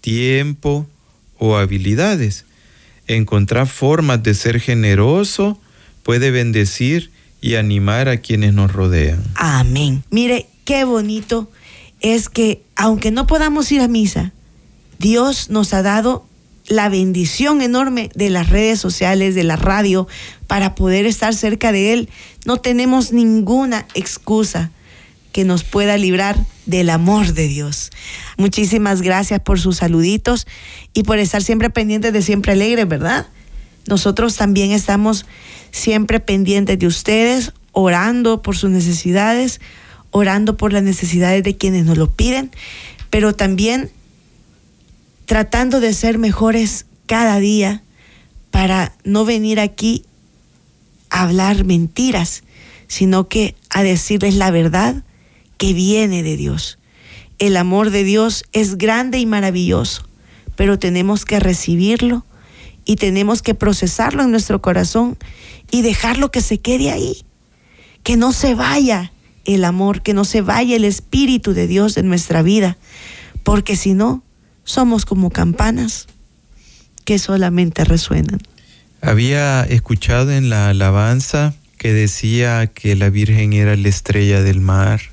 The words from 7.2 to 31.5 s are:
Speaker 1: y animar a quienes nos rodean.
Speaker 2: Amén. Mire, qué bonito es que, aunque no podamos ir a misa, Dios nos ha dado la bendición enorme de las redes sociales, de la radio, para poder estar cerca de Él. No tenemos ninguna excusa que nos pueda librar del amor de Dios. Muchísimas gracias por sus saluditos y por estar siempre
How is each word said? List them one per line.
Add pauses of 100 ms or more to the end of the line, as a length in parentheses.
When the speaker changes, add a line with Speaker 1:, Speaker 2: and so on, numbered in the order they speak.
Speaker 1:
y
animar
a
quienes
nos
rodean. (120)
Speaker 2:
Amén.
Mire, (180)
qué
bonito (500)
es
que, (140)
aunque
no
podamos
ir
a
misa, (680)
Dios
nos
ha
dado (400)
la
bendición
enorme
de
las
redes
sociales,
de
la
radio, (400)
para
poder
estar
cerca
de
Él. (340)
No
tenemos
ninguna
excusa (640)
que
nos
pueda
librar (280)
del
amor
de
Dios. (460)
Muchísimas
gracias
por
sus
saluditos (480)
y
por
estar
siempre